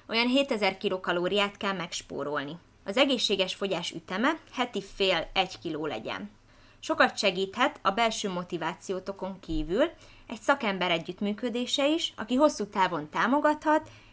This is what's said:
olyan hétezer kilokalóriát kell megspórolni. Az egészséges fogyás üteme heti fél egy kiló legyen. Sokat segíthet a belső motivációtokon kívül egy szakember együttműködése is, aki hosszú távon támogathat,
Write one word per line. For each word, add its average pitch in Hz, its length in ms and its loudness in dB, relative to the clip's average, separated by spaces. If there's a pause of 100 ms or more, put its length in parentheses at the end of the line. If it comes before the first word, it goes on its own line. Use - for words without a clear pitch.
olyan 233 200 2
hétezer 240 500 2
kilokalóriát 185 800 0
kell 196 160 -2
megspórolni. 147 840 -6 (280)
Az 202 120 -2
egészséges 226 580 2
fogyás 175 360 -4
üteme 202 380 -2 (220)
heti 240 320 -4 (120)
fél 185 380 2
egy 185 260 0
kiló 156 260 -4
legyen. 117 440 -6 (500)
Sokat 285 380 2
segíthet 196 640 0
a 202 100 2
belső 220 380 0
motivációtokon 180 1080 -6
kívül 185 520 0 (360)
egy 226 140 -10
szakember 196 500 2
együttműködése 214 960 -2
is, 330 280 0
aki 220 200 -2
hosszú 294 300 4
távon 175 440 0
támogathat, 302 800 2 (240)